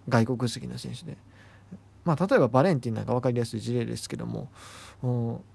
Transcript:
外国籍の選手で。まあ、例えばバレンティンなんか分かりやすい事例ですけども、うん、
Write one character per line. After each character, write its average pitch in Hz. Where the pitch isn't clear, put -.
外 117
国 123
籍 123
の 123
選 123
手 147
で。 151
ま 165
あ、 185
例 277
え 233
ば 131
バ 127
レ 185
ン 139
テ 120
ィ -
ン 110
な 110
ん 104
か 117
分 123
か 127
り 120
や 117
す 117
い 104
事 117
例 120
で 117
す -
け 123
ど 117
も、 113
う 127
ん、 117